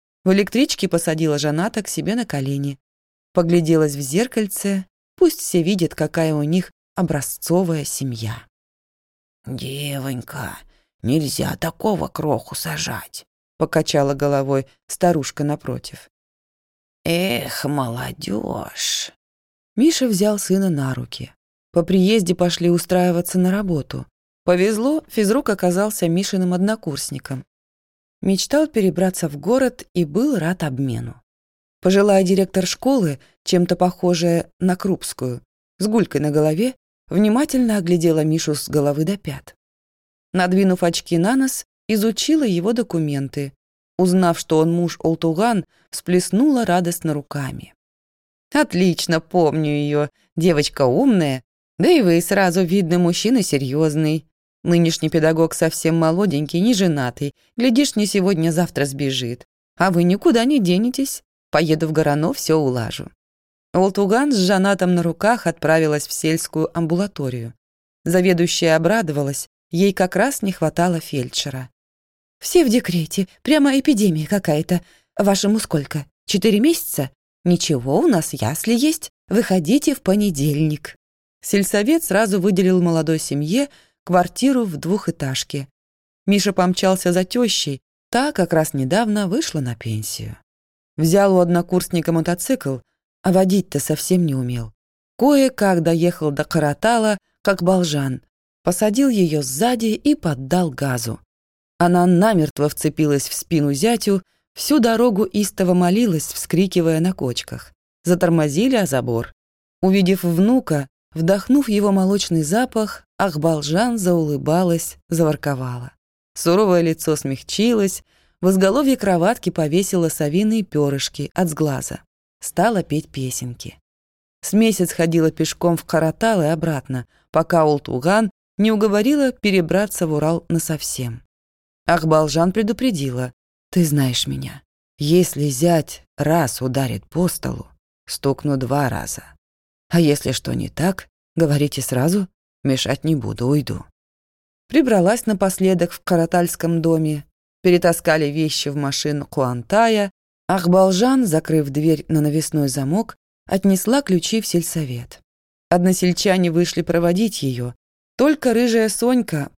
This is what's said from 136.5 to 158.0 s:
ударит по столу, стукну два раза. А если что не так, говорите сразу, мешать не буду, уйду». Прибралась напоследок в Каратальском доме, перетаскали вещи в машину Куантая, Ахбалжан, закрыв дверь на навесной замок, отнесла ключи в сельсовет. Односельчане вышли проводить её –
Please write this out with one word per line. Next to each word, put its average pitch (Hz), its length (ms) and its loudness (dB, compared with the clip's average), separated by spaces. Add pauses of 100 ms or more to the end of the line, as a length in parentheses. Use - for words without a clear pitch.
ударит 127 460 -4
по 175 220 -2
столу, - 380 -8 (400)
стукну 139 520 -2
два 131 320 -2
раза. 80 340 -10 (640)
А 170 100 2
если 143 340 2
что 123 220 -6
не 120 140 -6
так, 185 400 -4 (260)
говорите 147 460 0
сразу, 165 480 0 (340)
мешать 131 420 -2
не 160 100 2
буду, 110 320 -4
уйду». 143 400 -2 (800)
Прибралась 233 560 2
напоследок 185 680 0
в - 80 -16
Каратальском 170 800 0
доме, 156 420 0 (380)
перетаскали 170 640 2
вещи 151 420 -2
в 143 80 -6
машину 147 480 -4
Куантая, 196 880 0 (360)
Ахбалжан, 190 800 4
закрыв 156 440 0
дверь 151 380 0
на 156 120 2
навесной 147 480 0
замок, 143 480 -4 (300)
отнесла 196 560 2
ключи 190 400 0
в - 40 -10
сельсовет. 139 760 -6 (480)
Односельчане 180 800 2
вышли 170 320 0
проводить 175 600 0
её – 123 300 -4 (460)